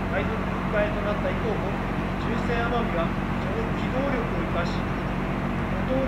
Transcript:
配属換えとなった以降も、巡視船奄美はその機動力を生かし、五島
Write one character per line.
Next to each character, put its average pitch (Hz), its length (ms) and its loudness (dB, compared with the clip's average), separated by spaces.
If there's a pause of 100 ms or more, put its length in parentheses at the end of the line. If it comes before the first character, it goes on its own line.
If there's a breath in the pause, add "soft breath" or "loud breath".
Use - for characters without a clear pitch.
配 202 160 2
属 - 80 0 (400)
換 208 160 4
え 214 40 0
と 214 120 0
な 208 80 0
っ 196 80 0
た - 80 0
以 - 120 0
降 - 120 0
も、 - 160 0 (560)
巡 - 80 0
視 - 160 0
船 233 160 2
奄 240 40 0
美 240 280 0
は - 120 2
そ - 400 0
の - 120 0 (160)
機 - 160 0
動 - 160 2
力 - 160 0
を - 160 0
生 - 160 0
か 175 80 2
し、 180 80 0
五 - 1300 0
島 - 60 -